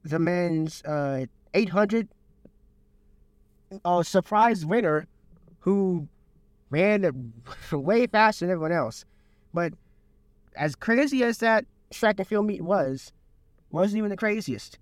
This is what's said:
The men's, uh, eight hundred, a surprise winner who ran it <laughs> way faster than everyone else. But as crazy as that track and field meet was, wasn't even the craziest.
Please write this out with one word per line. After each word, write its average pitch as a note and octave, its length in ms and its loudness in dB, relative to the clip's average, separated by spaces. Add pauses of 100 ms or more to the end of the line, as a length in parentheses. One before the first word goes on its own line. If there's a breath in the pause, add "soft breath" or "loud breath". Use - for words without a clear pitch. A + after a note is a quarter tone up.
The D#3+ 140 -4
men's, E3 640 -2
uh, C#3+ 400 -4 (300)
eight G3+ 160 2
hundred, G#3 380 0 (1800)
a F3 180 2
surprise G#3 640 2
winner E3 400 0 (540)
who F#3 460 0 (640)
ran G3 360 2
it D#3 100 2 (300)
<laughs> - 280 -12
way F#3 340 2
faster G#3+ 380 2
than F3+ 80 0
everyone D#3+ 200 -2
else. C#3+ 340 -4 (480)
But E3+ 180 -2 (840)
as D3 200 -2
crazy C4 480 2
as A#3 140 0
that A3+ 260 2 (260)
track G#3+ 280 0
and F#3+ 100 -4
field G#3 180 0
meet G3 140 -4
was, E3 520 -2 (580)
wasn't G3 260 0
even G#3+ 140 -2
the G3 60 -6
craziest. G#3 640 -4